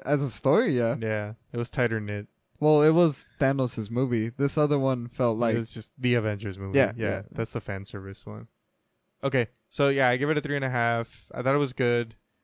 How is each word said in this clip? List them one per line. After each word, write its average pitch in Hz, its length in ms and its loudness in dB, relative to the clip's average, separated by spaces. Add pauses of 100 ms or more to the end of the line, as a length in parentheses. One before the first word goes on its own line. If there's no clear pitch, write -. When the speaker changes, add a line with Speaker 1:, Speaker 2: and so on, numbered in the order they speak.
Speaker 1:
as 143 180 0
a 139 80 -2
story, 160 480 0
yeah. 117 220 0
Speaker 2:
Yeah, 107 320 -4 (200)
it - 40 -6
was 120 140 -4
tighter 113 300 0
knit. 104 280 -6 (320)
Speaker 1:
Well, 151 220 4
it 156 80 6
was 160 380 2 (120)
Thanos' 135 480 0
movie. 120 420 0
This 139 280 -2
other 147 220 2
one 131 300 0
felt 117 280 0
like 117 160 2
Speaker 2:
It 117 40 0
was 113 120 -6
just - 260 -12
the 123 180 2
Avengers 104 440 -2
movie. 95 180 -2
Speaker 1:
Yeah, 123 200 4
Speaker 2:
Yeah, 110 120 -2
Speaker 1:
yeah. 95 220 -4
Speaker 2:
that's 113 220 -6
the 117 80 -4
fan 98 240 -8
service 95 420 -12
one. 110 220 -14 (760)
Okay, 131 240 0 (240)
so 139 200 2
yeah, 135 180 2
I 123 80 2
give 139 120 0
it 156 100 2
a - 20 -2
three 143 160 -4
and 139 80 -4
a 131 40 -2
half. 117 640 -2
I - 100 -6
thought 131 120 2
it 147 40 4
was 139 140 0
good. 120 440 0 (280)